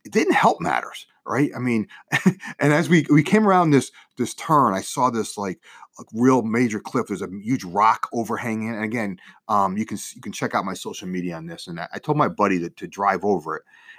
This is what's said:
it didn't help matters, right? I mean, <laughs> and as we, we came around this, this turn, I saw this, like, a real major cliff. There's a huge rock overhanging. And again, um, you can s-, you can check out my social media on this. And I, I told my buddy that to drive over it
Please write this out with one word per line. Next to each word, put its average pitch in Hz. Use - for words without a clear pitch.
it 104
didn't 247
help -
matters, -
right? 131
I -
mean, 120
<laughs> 151
and 147
as 151
we, 156
we 147
came 214
around 180
this, 135
this 117
turn, 135
I 95
saw 127
this, 110
like, 98
a -
real 127
major 110
cliff. -
There's 92
a 95
huge 101
rock 101
overhanging. 110
And 110
again, 107
um, 98
you 110
can 107
s-, -
you -
can 104
check 123
out 101
my 95
social -
media 90
on 80
this. 85
And 85
I, 85
I 101
told 151
my 139
buddy 98
that 85
to 87
drive 98
over 80
it -